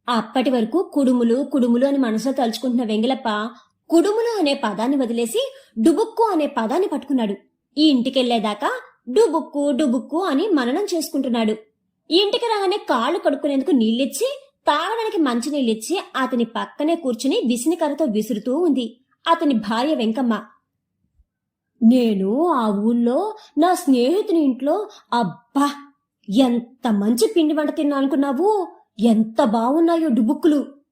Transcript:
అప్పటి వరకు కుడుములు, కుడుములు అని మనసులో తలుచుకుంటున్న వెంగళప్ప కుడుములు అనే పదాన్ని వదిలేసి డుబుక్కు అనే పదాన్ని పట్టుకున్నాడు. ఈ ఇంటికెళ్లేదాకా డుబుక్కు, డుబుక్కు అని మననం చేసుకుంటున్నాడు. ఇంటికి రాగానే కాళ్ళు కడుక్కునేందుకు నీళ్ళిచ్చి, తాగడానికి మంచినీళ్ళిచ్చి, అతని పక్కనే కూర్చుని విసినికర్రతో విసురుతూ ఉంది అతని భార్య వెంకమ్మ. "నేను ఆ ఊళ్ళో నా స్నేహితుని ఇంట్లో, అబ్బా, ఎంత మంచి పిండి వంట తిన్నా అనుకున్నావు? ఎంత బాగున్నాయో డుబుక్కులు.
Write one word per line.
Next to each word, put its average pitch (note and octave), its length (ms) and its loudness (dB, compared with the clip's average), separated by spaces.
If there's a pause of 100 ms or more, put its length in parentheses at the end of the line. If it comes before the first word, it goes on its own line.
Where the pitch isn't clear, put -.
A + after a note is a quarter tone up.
అప్పటి A#3+ 400 -2
వరకు B3+ 440 0
కుడుములు, B3 500 2
కుడుములు B3 420 2
అని C#4 120 0
మనసులో A#3 360 0
తలుచుకుంటున్న B3 500 -2
వెంగళప్ప A3 680 -2 (400)
కుడుములు G#4+ 500 2
అనే C#4+ 140 0
పదాన్ని A#3+ 440 -2
వదిలేసి A#3+ 540 -2 (300)
డుబుక్కు G#4+ 500 2
అనే D#4 160 0
పదాన్ని C#4 400 -2
పట్టుకున్నాడు. B3+ 480 -2 (420)
ఈ D4 60 2
ఇంటికెళ్లేదాకా B3+ 1000 0 (280)
డుబుక్కు, C#4+ 640 2
డుబుక్కు C4+ 520 0
అని E4 240 0
మననం D4 360 0
చేసుకుంటున్నాడు. C4 680 -2 (640)
ఇంటికి G#4 320 0
రాగానే G4+ 320 0
కాళ్ళు D4+ 420 -2
కడుక్కునేందుకు C#4 520 -2
నీళ్ళిచ్చి, C4+ 680 0 (280)
తాగడానికి A4 500 -2
మంచినీళ్ళిచ్చి, B3+ 840 -2 (120)
అతని B3+ 300 -2
పక్కనే A3+ 500 -4
కూర్చుని C4+ 520 -2
విసినికర్రతో D4 580 -2
విసురుతూ A#3+ 520 -2
ఉంది C4+ 420 -2 (280)
అతని E4 260 2
భార్య A#3 420 -2
వెంకమ్మ. A3+ 500 -2 (1400)
"నేను A3+ 640 4
ఆ B3+ 200 0
ఊళ్ళో A#3+ 680 0 (220)
నా F4 160 4
స్నేహితుని E4 680 2
ఇంట్లో, C#4+ 500 0 (240)
అబ్బా, A#3+ 580 -2 (580)
ఎంత A#3+ 580 0
మంచి A#3 480 2
పిండి D#4+ 180 2
వంట D4 160 -2
తిన్నా D4 280 -2
అనుకున్నావు? C#4+ 760 0 (280)
ఎంత A3 440 4
బాగున్నాయో D#4 640 2
డుబుక్కులు. C4+ 640 2 (180)